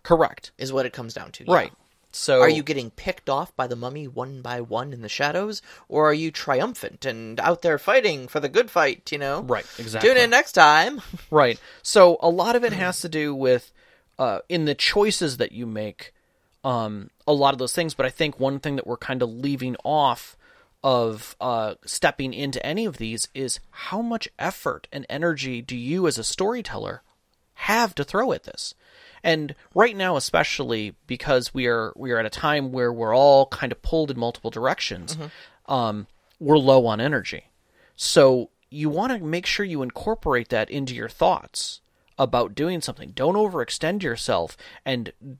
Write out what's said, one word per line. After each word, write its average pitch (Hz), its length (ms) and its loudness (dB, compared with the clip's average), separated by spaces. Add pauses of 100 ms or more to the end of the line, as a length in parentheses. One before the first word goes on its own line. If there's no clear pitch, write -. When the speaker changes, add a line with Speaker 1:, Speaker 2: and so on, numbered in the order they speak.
Speaker 1:
Correct. - 520 0
Speaker 2:
is 135 160 -10
what 131 140 0
it 123 60 -8
comes 117 220 -12
down - 180 -14
to, - 120 -18
yeah. 170 80 0
Speaker 1:
Right. 135 200 2 (400)
So 131 280 2
Speaker 2:
Are 127 80 8
you 156 140 2
getting 139 300 -4
picked - 360 -10
off 143 280 -4
by 131 100 -2
the 120 100 -6
mummy 135 320 -10
one 127 320 -10
by 120 220 -8
one 120 320 -6
in 117 80 -14
the 107 60 -12
shadows, 180 520 -4 (260)
or 151 220 2
are 151 60 4
you 160 160 -4
triumphant - 720 -4
and 113 340 -8
out 170 220 2
there 160 180 2
fighting 190 480 0
for 151 140 -4
the 139 80 -2
good 196 220 0
fight, 147 420 0
you 147 60 -6
know? 143 240 -4
Speaker 1:
Right, 120 240 -4 (120)
exactly. 113 300 2
Speaker 2:
Tune 262 140 6
in 233 80 4
next 247 220 4
time. 170 500 6 (120)
<laughs> - 160 -14
Speaker 1:
Right. 131 300 4 (220)
So 180 400 8
a 170 80 4
lot 185 260 0
of 240 80 0
it 226 80 0
has 180 300 -4
to 165 80 -8
do 151 240 -2
with, 127 360 2 (480)
uh, 117 200 -2 (100)
in 170 160 -2
the 147 100 0
choices 190 640 0
that 120 160 -4
you 117 140 -10
make, 107 480 -10 (500)
um, 110 460 -4 (160)
a 151 80 4
lot 139 180 4
of 127 60 -4
those 127 160 -4
things, 165 180 -2
but 127 140 -2
I 131 40 -2
think 151 300 -4
one 139 200 -2
thing 143 160 -4
that 131 100 -6
we're 120 100 -6
kinda 127 300 -4
leaving 127 580 -6
off 139 540 0 (440)
of, 117 560 0
uh, 113 360 -2 (100)
stepping 139 480 -2
into 135 320 -6
any 196 220 -4
of 135 100 -6
these 113 380 -6
is 135 260 -6 (120)
how - 280 -8
much 233 260 -6 (120)
effort - 520 -6
and 139 200 -12
energy 135 500 -4
do 127 160 -10
you 156 300 -2
as 139 100 2
a 113 80 -6
storyteller 196 800 -6 (520)
have 220 420 -2
to 143 80 -4
throw 226 280 -2
at - 120 -6
this? - 280 -14 (520)
And 160 320 -2 (180)
right 214 220 4
now, 185 200 0
especially 120 800 -2 (140)
because 127 440 0
we 131 140 -2
are, 113 300 -2
we 127 160 -6
are 117 60 0
at 113 80 0
a 107 40 -6
time 147 400 -2
where 123 220 0
we're 113 240 0
all 135 300 10
kind - 260 -6
of - 100 -12
pulled 156 300 0
in 123 80 -8
multiple 117 320 -4
directions, 117 640 -4
Speaker 2:
Mm-hmm. - 560 -12
Speaker 1:
um, 110 340 -2 (320)
we're 156 200 6
low 131 280 6
on 110 140 0
energy. 131 500 -4 (460)
So 131 540 6 (200)
you 151 200 -4
wanna 220 280 -2
make 170 280 -4
sure - 180 -2
you 160 180 -6
incorporate 131 680 -2
that 110 200 0
into 135 240 -6
your 113 140 -8
thoughts - 720 -2 (380)
about 127 360 0
doing 165 260 -2
something. - 300 -10
Don't 139 240 0
overextend 185 680 -2
yourself 113 540 -2 (300)
and 123 260 -6 (280)